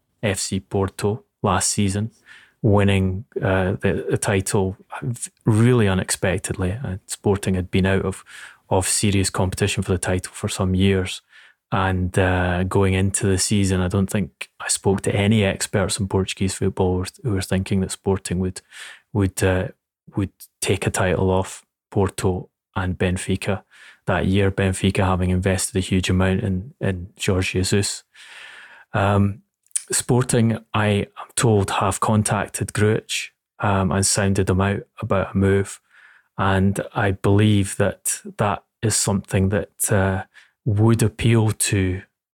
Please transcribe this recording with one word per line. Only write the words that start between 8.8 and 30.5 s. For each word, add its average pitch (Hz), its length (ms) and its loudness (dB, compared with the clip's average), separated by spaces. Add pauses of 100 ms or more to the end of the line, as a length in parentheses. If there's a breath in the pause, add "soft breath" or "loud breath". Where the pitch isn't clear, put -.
serious 98 420 0
competition 95 540 -2
for - 80 -4
the 90 60 2
title - 360 -4
for - 160 -6
some 92 260 0
years. 95 460 0 (500 loud breath)
And, 92 460 0
uh, 90 460 2
going 95 300 2
into 95 340 0
the 95 100 2
season, 95 440 0
I 90 80 0
don't 98 200 0
think - 400 -6 (100)
I - 100 -8
spoke 95 320 0
to 107 140 -2
any 104 280 4
experts - 560 -2
in 98 80 -4
Portuguese 95 480 -2
football 95 380 0
who 92 60 0
were, 90 80 -6 (160)
who 120 80 -2
were 95 100 -2
thinking 95 400 -2
that 92 100 -4
Sporting 92 480 -2
would, 92 220 -4 (520 loud breath)
would, 98 300 0
uh, 92 240 2 (480)
would 98 160 -2 (300)
take - 260 -2
a - 40 0
title 95 380 0
off - 360 -2 (260)
Porto 95 580 -2 (260)
and 92 220 -4
Benfica 92 640 -2 (420 loud breath)
that 87 220 0
year, 98 220 4
Benfica 95 540 0
having 92 260 0
invested 92 460 0
a 95 60 0
huge 92 280 -2
amount 92 300 2
in, 98 400 -4
in 92 300 -4 (140)
Jorge 95 180 0
Jesus. 95 600 -2 (920 loud breath)
Um, 101 480 2 (500)
Sporting, 120 680 2 (140)